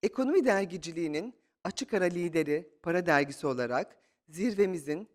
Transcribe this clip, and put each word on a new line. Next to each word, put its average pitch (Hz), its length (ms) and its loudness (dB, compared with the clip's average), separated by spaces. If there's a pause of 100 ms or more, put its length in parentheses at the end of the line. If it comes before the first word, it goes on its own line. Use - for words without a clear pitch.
Ekonomi 262 420 2
dergiciliğinin 175 880 -2 (320)
Açık - 280 -6
Ara 185 120 2
lideri 165 640 0 (140)
Para 175 220 0
Dergisi 143 420 2
olarak 123 500 -2 (320)
zirvemizin 185 840 -2